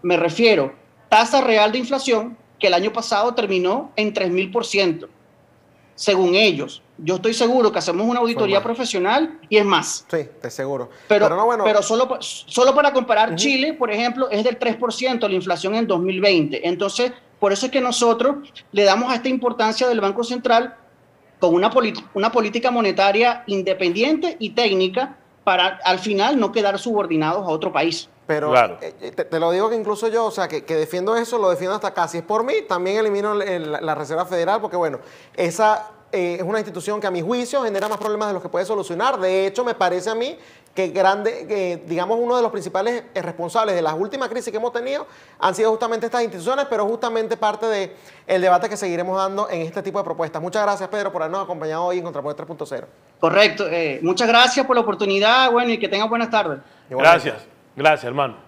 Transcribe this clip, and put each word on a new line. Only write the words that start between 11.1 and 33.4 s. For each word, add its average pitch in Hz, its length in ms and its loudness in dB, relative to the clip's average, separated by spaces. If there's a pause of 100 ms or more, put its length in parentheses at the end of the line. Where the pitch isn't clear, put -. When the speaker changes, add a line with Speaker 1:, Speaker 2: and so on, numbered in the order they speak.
Speaker 2:
Pero 170 80 2
no, 208 100 2
bueno. 226 180 2
Speaker 1:
pero 208 200 4
solo 233 240 2
pa-, 254 120 -4
solo - 540 0
para 285 180 4
comparar, 226 380 2
Speaker 2:
Ujú. 165 80 -4
Speaker 1:
Chile, 277 360 0
por 240 180 -2
ejemplo, 240 400 -2
es 214 120 0
del 240 140 0
tres 233 180 -2
por 226 160 -2
ciento 240 380 -2
la 190 60 -2
inflación 180 400 -2
en 226 100 0
dos 185 140 0
mil 185 200 -2
veinte. 165 480 2
Entonces, 196 440 -2 (280)
por 196 140 2
eso 202 140 -4
es 254 40 -6
que 269 100 0
nosotros 240 560 2 (340)
le 202 120 2
damos 226 280 4
a 247 60 0
esta 254 120 -2
importancia 240 580 0
del 233 140 2
Banco 202 220 -2
Central 247 500 0 (680)
con 170 140 4
una 190 160 4
politi-, 233 340 0 (120)
una 208 160 2
política 233 400 0
monetaria 220 720 2
independiente 196 960 0
y 214 100 -6
técnica 202 680 0 (260)
para, 190 420 2
al 185 140 2
final, 214 400 0
no 202 120 0
quedar 202 280 0
subordinados 180 680 0
a 165 40 -2
otro 160 200 -2
país. 165 380 -2 (160)
Speaker 2:
Pero, 151 260 0
Speaker 3:
Claro. 113 300 4
Speaker 2:
eh, 80 180 -10
eh, - 120 -10
te, 175 120 -4
te 165 160 -4
lo 170 120 2
digo 196 180 2
que 233 80 -2
incluso 208 320 -2
yo, 226 160 0
o 208 60 -2
sea, 185 180 -4
que, 160 160 -8
que 160 100 -4
defiendo 180 400 -2
eso, 233 220 -2
lo 196 120 2
defiendo 180 260 -2
hasta 208 140 -4
acá. 170 200 -2
Si 170 80 -8
es 165 60 -8
por 214 200 0
mí, 277 120 -2 (120)
también 185 300 -2
elimino 214 420 0
el, - 80 -2